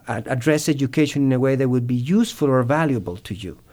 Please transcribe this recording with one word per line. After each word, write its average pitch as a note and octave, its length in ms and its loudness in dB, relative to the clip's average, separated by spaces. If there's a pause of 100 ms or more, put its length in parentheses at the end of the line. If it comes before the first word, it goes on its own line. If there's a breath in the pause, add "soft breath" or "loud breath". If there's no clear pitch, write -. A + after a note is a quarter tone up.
uh, A#2 180 -6
addressed D3+ 420 0
education C#3+ 580 0
in C3+ 60 4
a B2+ 80 2
way C3+ 160 2
that C3 140 0
would B2 160 0
be B2+ 100 -2
useful D#3 540 0
or C3 140 4
valuable B2+ 540 0
to - 180 -10
you. F2+ 200 -12 (180)